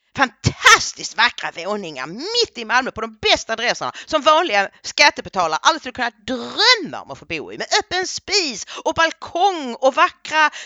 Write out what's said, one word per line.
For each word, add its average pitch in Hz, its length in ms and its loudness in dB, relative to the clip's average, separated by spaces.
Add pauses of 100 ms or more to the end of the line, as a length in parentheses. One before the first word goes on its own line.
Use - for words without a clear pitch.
(180)
fantastiskt - 1000 2
vackra 214 340 0 (140)
våningar 165 420 -6
mitt 370 500 -4
i 233 80 -10
Malmö 233 260 0
på 226 100 -10
de 220 200 -8
bästa - 320 0
adresserna 208 380 -2 (140)
som 311 160 0
vanliga 302 480 4 (120)
skattebetalare 190 800 -2
aldrig 302 180 2
skulle 254 120 -12
kunna 240 180 -4 (160)
drömma 254 720 0
om 87 100 -16
att 131 80 -12
få 151 60 -20
bo 135 260 -8
i. 113 60 -12
Med 185 100 -6 (120)
öppen 370 280 -4
spis 330 580 -4 (200)
och 311 80 0
balkong 320 840 -2
och 262 200 2
vackra 311 540 2 (160)